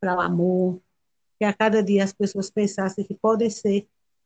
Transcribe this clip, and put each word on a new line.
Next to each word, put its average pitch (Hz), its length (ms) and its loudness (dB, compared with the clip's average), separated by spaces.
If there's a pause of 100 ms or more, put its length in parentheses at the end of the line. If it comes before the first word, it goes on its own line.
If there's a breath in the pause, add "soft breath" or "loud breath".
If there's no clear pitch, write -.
para 185 160 -2
o 180 40 0
amor, 180 600 0 (580)
que 214 60 0
a 202 80 2
cada 220 320 2
dia 196 180 2
as 196 100 -2
pessoas 196 380 -6
pensassem 196 540 -2
que - 100 -8
podem 220 340 0
ser 202 380 -2 (380)